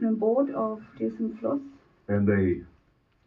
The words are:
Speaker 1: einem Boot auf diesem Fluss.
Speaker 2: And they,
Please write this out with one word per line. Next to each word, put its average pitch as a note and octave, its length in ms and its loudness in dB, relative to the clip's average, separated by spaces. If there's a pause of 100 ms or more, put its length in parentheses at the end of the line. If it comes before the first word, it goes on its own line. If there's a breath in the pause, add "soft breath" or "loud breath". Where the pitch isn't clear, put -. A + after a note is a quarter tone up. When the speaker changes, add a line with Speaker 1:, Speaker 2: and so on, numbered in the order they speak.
Speaker 1:
einem A3 180 0
Boot B3+ 340 2
auf A3 280 -4 (180)
diesem A3+ 360 -4
Fluss. A3+ 260 -2 (480)
Speaker 2:
And G2+ 180 2
they, F#2+ 380 2 (600)